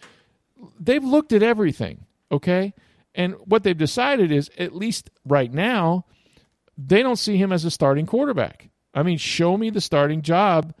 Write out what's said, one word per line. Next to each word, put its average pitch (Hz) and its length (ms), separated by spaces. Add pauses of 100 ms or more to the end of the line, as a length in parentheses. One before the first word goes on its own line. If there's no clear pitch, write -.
(800)
They've 269 240
looked 294 280
at 208 100
everything, 214 640 (260)
okay? 180 400 (420)
And 180 200 (100)
what 202 200
they've 180 120
decided 208 560
is, 147 240
at 175 180
least 202 360 (160)
right 135 260
now, 180 540 (720)
they 175 240
don't 254 160
see 214 180
him 190 160
as 170 140
a 170 40
starting 143 360
quarterback. 226 640 (240)
I - 80
mean, 170 160
show 170 400
me 226 100
the 214 140
starting 151 400
job 165 580